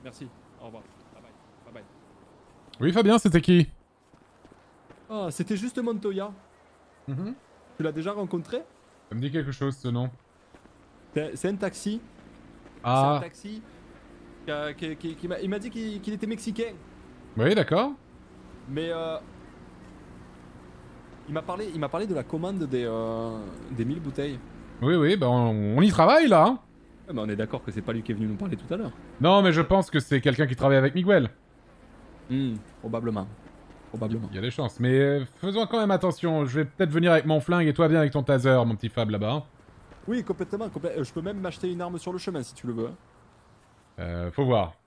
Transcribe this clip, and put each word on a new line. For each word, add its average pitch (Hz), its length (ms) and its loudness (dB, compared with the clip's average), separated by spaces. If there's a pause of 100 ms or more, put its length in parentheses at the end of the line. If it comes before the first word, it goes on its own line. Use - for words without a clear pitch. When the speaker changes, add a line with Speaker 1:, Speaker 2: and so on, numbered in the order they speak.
Speaker 1:
Merci. 131 240 -16 (320)
Au 117 60 -20
revoir. 113 160 -18 (320)
Bye 110 80 -20
bye. 113 100 -20 (340)
Bye 117 100 -20
bye. 107 80 -18 (960)
Speaker 2:
Oui, 143 120 2
Fabien, 214 280 6
c'était 170 200 4
qui ? 175 300 6 (1400)
Speaker 1:
Ah, 208 220 -6
c'était 185 260 -4
juste 226 220 -6
Montoya. 208 540 -4 (760)
Speaker 2:
Mhm. 180 280 -6 (420)
Speaker 1:
Tu 156 60 -6
l'as 156 80 -2
déjà 160 200 -6
rencontré ? 202 520 -6 (460)
Speaker 2:
Ça 104 60 -12
me 117 60 -6
dit 143 80 -4
quelque 139 220 -6
chose, 135 260 -4
ce 127 120 -6
nom. 120 200 -2 (1040)
Speaker 1:
C'est, 147 220 -6
c'est - 140 -4
un 202 60 -4
taxi. 202 460 -6 (840)
Speaker 2:
Ah. 131 280 2
Speaker 1:
C'est 147 60 2
un 165 120 -6
taxi 214 320 -16 (840)
qui 156 80 -8
a, 147 220 -6
qui, 160 220 -8
qui, 160 200 -10
qui 175 120 -10
m'a, 175 120 -6
il 190 120 -4
m'a 202 80 -4
dit 226 100 -10
qu'il, 214 320 -8
qu'il 214 140 -6
était 208 100 -8
mexicain. 220 480 -6 (640)
Speaker 2:
Oui, 135 160 4
d'accord. 247 380 2 (800)
Speaker 1:
Mais, 156 200 -6
euh, 165 300 -6 (2000)
il 147 80 -10
m'a 156 80 -6
parlé, 190 300 -8
il 160 60 -6
m'a 143 100 -4
parlé 196 180 -4
de 185 80 -2
la 131 80 -4
commande 175 400 -6
des, 127 220 -2
euh, 113 540 -4 (300)
des 117 160 -4
mille 147 160 -4
bouteilles. 139 380 -6 (420)
Speaker 2:
Oui, 147 140 4
oui, 165 200 4
bah 139 140 2
on, 113 480 2
on 151 40 6
y 208 80 8
travaille, 226 380 6
là, 175 180 8
hein. 247 140 2 (480)
Speaker 1:
Ouais, 180 60 -12
mais 117 80 -4
on 107 80 -4
est 104 60 -2
d'accord 107 280 -4
que - 80 -8
c'est 104 100 -6
pas 113 120 -4
lui 113 100 -4
qui 120 80 -6
est 107 40 -2
venu 107 120 -2
nous 107 80 -4
parler 170 200 -4
tout - 180 -12
à 185 40 -4
l'heure. 202 140 -6 (280)
Speaker 2:
Non, 185 220 6
mais 185 100 6
je 160 100 4
pense 190 280 2
que 156 100 0
c'est 135 220 0
quelqu'un 139 260 2
qui 127 80 -4
travaille 135 220 4
avec 143 180 2
Miguel. 180 340 4 (1000)
Speaker 1:
Hmm, 127 260 -2 (240)
probablement. 113 480 -4 (640)
Probablement. 113 420 -6
Speaker 2:
Il 98 40 -12
y 95 40 -6
a - 20 -4
des 123 100 -4
chances. 127 280 -6
Mais, 127 200 4
euh, 139 260 2 (120)
faisons 202 300 -2
quand 233 120 0
même 208 120 2
attention. 165 540 0
Je 127 140 -2
vais 151 60 2
peut-être 175 260 -2
venir 170 200 4
avec 156 140 6
mon 156 140 4
flingue 175 280 2
et 147 60 2
toi 165 140 4
viens 160 120 4
avec 143 140 2
ton 143 100 0
taser, 131 420 4
mon 113 100 0
petit 107 140 -6
Fab, 113 200 -2
là-bas, 104 240 -2
hein. 151 100 -4 (640)
Speaker 1:
Oui, 226 160 -2
complètement, 202 460 -6
complè-, 156 280 -6
euh, 143 60 -2
je - 100 -8
peux 165 80 -6
même 202 180 -8
m'acheter 180 320 -6
une 175 100 -6
arme 175 160 -8
sur 180 140 -8
le 180 60 -6
chemin, 175 260 -6
si - 100 -14
tu - 140 -12
le 120 60 -4
veux, 113 140 -4
hein. 165 80 -10 (1040)
Speaker 2:
Euh, 87 320 -6
faut 139 140 -2
voir. 104 280 2 (140)